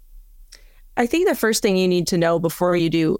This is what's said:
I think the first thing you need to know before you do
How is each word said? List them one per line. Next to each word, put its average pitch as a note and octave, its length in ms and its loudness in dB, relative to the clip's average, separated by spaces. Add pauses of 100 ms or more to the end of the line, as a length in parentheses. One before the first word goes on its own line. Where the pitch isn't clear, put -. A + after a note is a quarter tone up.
(960)
I A#3+ 100 0
think F4 240 0
the D4 60 0
first A3 260 -2
thing G3 160 2
you F#3 100 2
need F3+ 200 0
to F#3+ 100 -2
know E3+ 220 2
before F3 360 0
you E3+ 140 0
do D#3+ 300 0